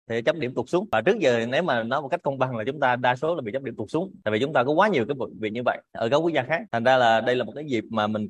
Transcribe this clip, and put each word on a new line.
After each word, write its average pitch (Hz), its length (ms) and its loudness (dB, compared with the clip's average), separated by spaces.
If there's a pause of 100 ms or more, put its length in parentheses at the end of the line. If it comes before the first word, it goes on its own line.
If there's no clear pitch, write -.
thì 117 140 -2
chấm 156 180 0
điểm 127 140 -6
tụt 127 140 -4
xuống. 127 240 0
Và 110 80 4
trước 190 180 2
giờ 120 300 2
nếu 139 140 0
mà 135 200 0
nói 131 200 -2
một 139 60 -8
cách 175 140 -4
công 139 160 -2
bằng 127 180 0
là 110 80 -4
chúng 139 160 -6
ta 127 160 2
đa 123 200 2
số 156 180 -2
là 165 60 -6
bị 110 120 -6
chấm 135 120 -6
điểm 117 120 -8
tụt 110 140 -8
xuống, 170 220 -2 (120)
tại 110 80 -2
vì 110 80 2
chúng 139 120 -2
ta 135 120 4
có 139 80 0
quá 185 160 4
nhiều 147 200 2
cái 147 100 -2
vụ 110 100 -6 (120)
việc 107 120 -4
như 117 120 -6
vậy 117 140 0 (140)
ở 117 160 -2
các 131 80 2
quốc 160 120 2
gia 147 140 0
khác. 156 200 -2 (100)
Thành 117 120 0
ra 127 120 6
là 113 240 6
đây 123 160 0
là 123 80 0
một 107 100 -10
cái 147 100 -10
dịp 120 260 -2
mà 107 160 0
mình 107 240 -2